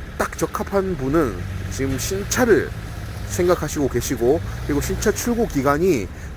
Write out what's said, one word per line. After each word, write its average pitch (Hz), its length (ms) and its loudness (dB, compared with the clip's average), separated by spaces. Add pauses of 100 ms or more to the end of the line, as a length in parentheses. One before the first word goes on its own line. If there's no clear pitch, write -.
(180)
딱 - 200 -4
적합한 190 600 -2
분은 135 380 2 (360)
지금 135 280 -2
신차를 196 720 2 (580)
생각하시고 165 640 2
계시고, 120 500 2 (260)
그리고 143 160 2
신차 196 300 0
출고 226 360 0
기간이 143 600 2 (300)